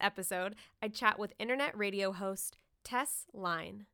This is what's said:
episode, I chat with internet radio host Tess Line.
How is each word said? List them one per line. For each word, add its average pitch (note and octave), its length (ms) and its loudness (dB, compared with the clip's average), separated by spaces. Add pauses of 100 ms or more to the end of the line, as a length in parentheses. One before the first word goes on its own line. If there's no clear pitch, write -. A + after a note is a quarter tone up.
episode, G3 540 0 (260)
I A3 60 -2
chat G#3+ 320 4
with G#3 180 -4
internet B3+ 400 0
radio G3 340 2
host G3 460 -4 (260)
Tess B3+ 480 -2
Line. F#3 640 -4